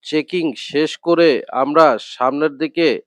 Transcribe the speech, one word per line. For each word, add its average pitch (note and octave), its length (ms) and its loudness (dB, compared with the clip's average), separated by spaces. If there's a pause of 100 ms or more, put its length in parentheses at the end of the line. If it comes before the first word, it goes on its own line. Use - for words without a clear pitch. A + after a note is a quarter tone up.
চেকিং D#3 360 -4 (260)
শেষ D3+ 200 0 (160)
করে E3+ 220 4 (340)
আমরা D3+ 240 4 (280)
সামনের C#3+ 480 -2
দিকে D#3+ 260 0 (180)